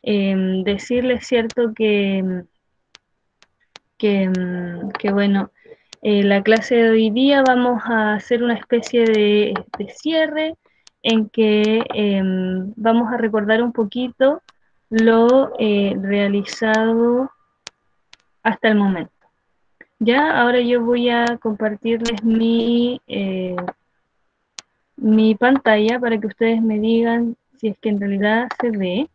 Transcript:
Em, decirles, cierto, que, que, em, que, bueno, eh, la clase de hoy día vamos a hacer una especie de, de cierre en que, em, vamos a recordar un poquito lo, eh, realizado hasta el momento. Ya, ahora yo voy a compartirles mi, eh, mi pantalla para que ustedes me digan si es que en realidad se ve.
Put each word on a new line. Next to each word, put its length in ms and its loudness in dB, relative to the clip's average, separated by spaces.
Em, 600 0
decirles, 600 -2
cierto, 480 0
que, 680 0
que, 260 0
em, 760 -4
que, 140 -2
bueno, 380 0
eh, 200 2
la 200 2
clase 340 2
de 140 4
hoy 200 4
día 320 2
vamos 440 2
a 280 0
hacer 280 -2
una 120 0
especie 500 0
de, 500 2
de 100 -8
cierre 680 -4
en 260 0
que, 540 2
em, 840 -2
vamos 360 0
a 60 -4
recordar 440 0
un 100 -2
poquito 680 -2
lo, 680 4
eh, 420 0
realizado 1300 0
hasta 260 0
el 80 4
momento. 360 -2
Ya, 420 2
ahora 200 2
yo 240 0
voy 260 0
a 280 0
compartirles 840 -4
mi, 840 0
eh, 500 -6
mi 380 4
pantalla 680 2
para 180 -2
que 80 -6
ustedes 360 -2
me 160 0
digan 580 0
si 120 -4
es 100 -6
que 120 -6
en 100 -2
realidad 480 0
se 100 0
ve. 440 -4